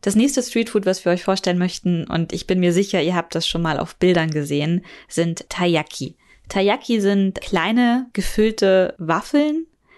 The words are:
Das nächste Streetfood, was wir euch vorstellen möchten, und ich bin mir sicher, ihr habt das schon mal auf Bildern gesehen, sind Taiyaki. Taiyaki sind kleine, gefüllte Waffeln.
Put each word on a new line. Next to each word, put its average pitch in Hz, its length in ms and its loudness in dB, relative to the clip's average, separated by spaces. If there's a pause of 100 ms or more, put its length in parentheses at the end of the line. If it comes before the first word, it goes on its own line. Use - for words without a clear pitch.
Das 202 140 0
nächste 254 280 4
Streetfood, 226 420 -2
was 190 180 0
wir 175 80 2
euch 180 120 0
vorstellen 190 340 0
möchten, 180 460 -2
und 165 280 -4
ich - 140 -8
bin 185 140 0
mir 175 140 4
sicher, 190 280 0
ihr 175 140 0
habt 170 180 -4
das 165 140 -2
schon 170 160 -4
mal 156 160 -2
auf - 160 -6
Bildern 170 340 2
gesehen, 151 560 -2 (220)
sind 170 420 -4
Taiyaki. 175 680 -2 (320)
Taiyaki 214 540 0
sind 196 400 0
kleine, 233 720 0
gefüllte 196 880 2
Waffeln. 294 680 -2 (320)